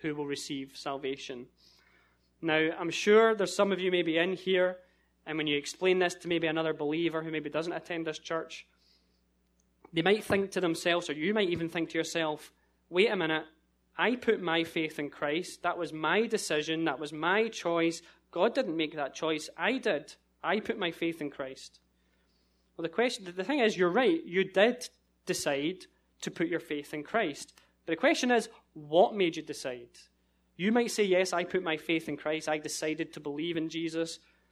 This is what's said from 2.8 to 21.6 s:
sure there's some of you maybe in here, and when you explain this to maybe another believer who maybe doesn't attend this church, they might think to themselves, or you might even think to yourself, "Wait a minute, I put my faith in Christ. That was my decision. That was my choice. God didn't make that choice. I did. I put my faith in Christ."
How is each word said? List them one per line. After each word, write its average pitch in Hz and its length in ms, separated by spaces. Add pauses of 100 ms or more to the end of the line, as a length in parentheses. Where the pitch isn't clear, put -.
sure 220 440
there's 190 220
some 202 160
of 180 80
you 185 100
maybe 170 260
in 180 180
here, 180 420 (500)
and 156 100
when 156 120
you 147 100
explain 185 400
this 175 160
to - 140
maybe 165 180
another 160 260
believer 156 520
who 160 80
maybe 156 180
doesn't 165 220
attend 165 340
this 156 140
church, - 440 (1300)
they 165 100
might 208 200
think 196 300
to 190 80
themselves, 170 500
or 143 40
you 165 200
might 208 160
even 165 180
think 165 220
to 165 80
yourself, 160 540 (360)
"Wait 185 200
a 214 80
minute, 160 280 (520)
I 202 180
put 220 260
my 165 220
faith 160 380
in 143 100
Christ. 156 540
That 175 120
was 165 160
my 160 360
decision. 160 560
That 143 160
was 151 120
my 185 360
choice. 170 540 (280)
God 214 240
didn't 196 220
make 160 180
that 143 220
choice. 156 400
I 208 220
did. 180 360 (300)
I 190 160
put 220 180
my 175 140
faith 165 280
in 147 100
Christ." - 500 (960)